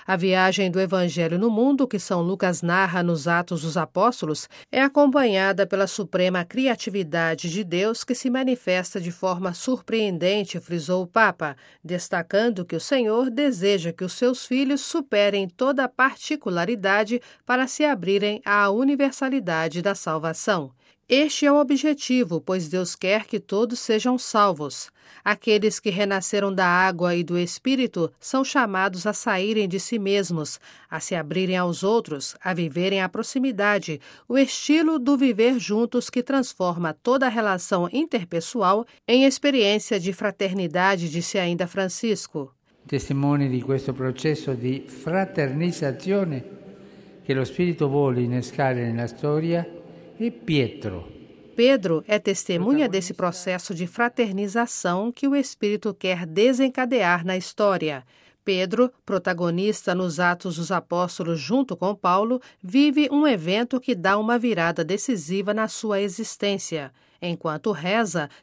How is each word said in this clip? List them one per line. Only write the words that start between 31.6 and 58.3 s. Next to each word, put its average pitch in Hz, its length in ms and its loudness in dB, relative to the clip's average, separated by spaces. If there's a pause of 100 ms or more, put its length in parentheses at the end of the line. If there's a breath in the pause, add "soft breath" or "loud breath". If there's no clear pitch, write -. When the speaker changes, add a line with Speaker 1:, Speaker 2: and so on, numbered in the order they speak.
Speaker 1:
outros, 196 580 -2
a 185 100 -2
viverem 175 500 0
a 185 60 -2
proximidade, 208 920 -2 (280 loud breath)
o 240 80 0
estilo 311 640 2
do 269 180 2
viver 240 440 4
juntos 233 500 0
que 240 140 -2
transforma 180 680 -2
toda 254 340 2
a 247 40 2
relação 190 600 0
interpessoal 208 920 0 (220 soft breath)
em 254 180 6
experiência 220 760 2
de 185 120 -2
fraternidade, 185 960 0
disse 170 300 -4
ainda 175 300 0
Francisco. 185 840 -4 (320)
Speaker 2:
Testimone 139 640 0
di 127 140 0
questo 135 300 -2
processo 131 600 -4
di 127 320 -4
fraternizzazione 165 1600 -2 (800 loud breath)
che - 80 -2
lo 131 120 0
Spirito 160 440 0
vuole 135 340 2
innescare 123 680 -2
nella 117 160 -2
storia 160 600 -2 (520 loud breath)
è 226 120 -2
Pietro. 107 840 -4 (420)
Speaker 1:
Pedro 214 520 2
é 208 120 2
testemunha 208 720 0
desse 185 240 -2
processo 180 600 -4
de 175 120 -4
fraternização 208 1300 -2
que 277 160 -2
o 277 80 2
Espírito 214 560 -2
quer 185 320 -4
desencadear 233 1000 2
na 185 120 0
história. 175 680 -2 (400 soft breath)